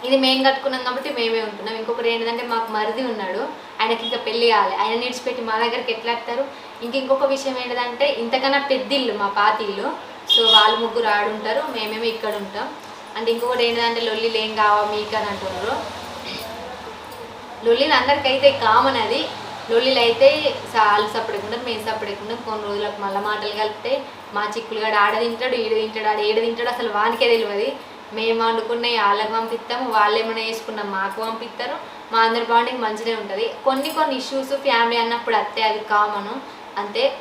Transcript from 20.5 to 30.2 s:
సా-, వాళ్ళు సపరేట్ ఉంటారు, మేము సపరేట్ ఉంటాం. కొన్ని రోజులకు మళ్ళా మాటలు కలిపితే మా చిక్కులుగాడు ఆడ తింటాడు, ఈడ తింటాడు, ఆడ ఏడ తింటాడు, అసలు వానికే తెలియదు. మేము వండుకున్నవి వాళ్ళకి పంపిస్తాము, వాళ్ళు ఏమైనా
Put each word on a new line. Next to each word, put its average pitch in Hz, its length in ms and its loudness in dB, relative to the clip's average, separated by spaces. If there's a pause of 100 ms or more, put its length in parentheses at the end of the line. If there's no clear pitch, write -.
సా-, 214 180 6
వాళ్ళు 214 180 4
సపరేట్ 226 360 -4
ఉంటారు, 240 200 -6
మేము 220 180 -4
సపరేట్ 208 400 -6
ఉంటాం. 226 240 -6
కొన్ని 214 200 -6
రోజులకు 208 340 -4
మళ్ళా 196 200 -2
మాటలు 208 320 -4
కలిపితే 214 500 -2 (320)
మా 208 220 -2
చిక్కులుగాడు 220 380 -2
ఆడ 208 240 4
తింటాడు, 233 360 0
ఈడ 226 160 -2
తింటాడు, 220 380 0
ఆడ 208 120 0
ఏడ 220 200 2
తింటాడు, 233 280 0
అసలు 233 240 -2
వానికే 233 360 2
తెలియదు. 226 440 2 (400)
మేము 226 340 2
వండుకున్నవి 233 520 0
వాళ్ళకి 208 340 2
పంపిస్తాము, 233 600 -2
వాళ్ళు 214 260 4
ఏమైనా 226 220 -2